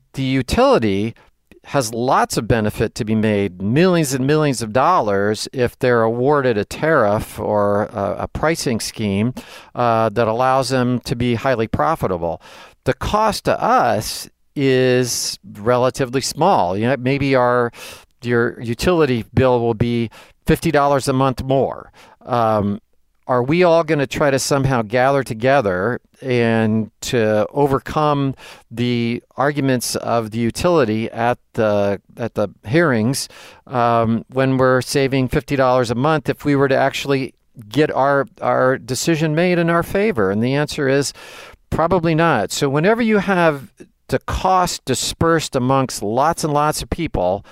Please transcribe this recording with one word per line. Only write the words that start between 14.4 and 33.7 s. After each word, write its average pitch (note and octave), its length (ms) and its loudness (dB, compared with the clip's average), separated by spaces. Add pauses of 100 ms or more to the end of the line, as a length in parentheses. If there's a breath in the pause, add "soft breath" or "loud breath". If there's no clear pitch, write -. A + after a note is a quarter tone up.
is B2+ 840 0 (160)
relatively B2 680 0
small. A#2+ 540 0
You G#2+ 120 -2
know, C3+ 100 0
maybe C3+ 380 0
our, B2 360 2 (520 loud breath)
your A#2+ 380 0
utility B2+ 720 0
bill B2 260 4
will A#2 160 0
be A#2 340 -2 (380 loud breath)
fifty D#3+ 240 2
dollars C#3+ 360 2
a C#3 60 2
month C3 300 0
more. C3 480 -2 (300 loud breath)
Um, A2 580 0 (480)
are B2 160 0
we D#3 180 0
all E3 220 4
gonna D3 240 -2
try D3 240 0
to C3+ 80 2
somehow C3+ 420 0
gather B2+ 420 2
together A2+ 760 0 (180)
and A2+ 680 0 (100)
to G#2+ 520 0
overcome C#3+ 840 0 (380 loud breath)
the A#2+ 500 -2 (160)
arguments C3+ 600 0
of A2+ 340 -2
the A2+ 80 -6
utility A2+ 720 0
at A#2+ 260 -2 (160)
the, G2+ 480 0 (160)
at A#2 160 -6
the G#2 160 -2 (180)
hearings, C3 600 0 (380 loud breath)
um, A#2 600 0